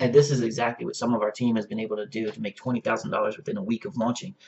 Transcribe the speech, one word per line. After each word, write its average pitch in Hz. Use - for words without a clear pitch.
And 123
this 143
is 123
exactly 113
what -
some 120
of 110
our 107
team 120
has 107
been 107
able 107
to 104
do 110
to 107
make 101
twenty 123
thousand 110
dollars 107
within -
a 98
week 113
of 113
launching. 117